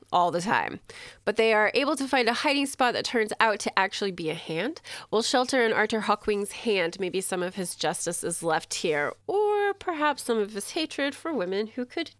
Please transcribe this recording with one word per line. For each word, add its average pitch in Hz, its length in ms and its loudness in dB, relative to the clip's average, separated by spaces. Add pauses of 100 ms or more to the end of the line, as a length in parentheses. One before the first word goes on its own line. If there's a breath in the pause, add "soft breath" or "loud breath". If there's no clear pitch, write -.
(120)
all 175 200 4
the 170 100 -2
time. 127 380 0 (440 loud breath)
But 214 120 0
they 226 180 4
are 214 220 4
able 285 200 2
to 277 120 -2
find 254 200 2
a 233 60 2
hiding 285 320 2
spot 247 280 0
that - 120 -2
turns 220 340 0
out 214 200 4
to - 200 0
actually 190 320 -2
be 170 200 -4
a - 20 -2
hand. 170 480 -4 (300 loud breath)
We'll 214 100 4
shelter 254 420 2
in 220 100 4
Arthur 214 280 2
Hawkwing's 202 500 0
hand. 185 480 0
Maybe 185 220 -2
some 180 220 -2
of 185 100 -4
his 180 220 -6
justice 170 480 -2
is 170 180 -4
left 160 320 0
here, 147 400 0 (140)
or 403 480 2
perhaps 302 480 -2
some 226 160 0
of 208 140 -2
his 202 180 -8
hatred 285 420 -2
for - 180 -8
women 202 360 -2
who 247 180 -6
could 330 340 -6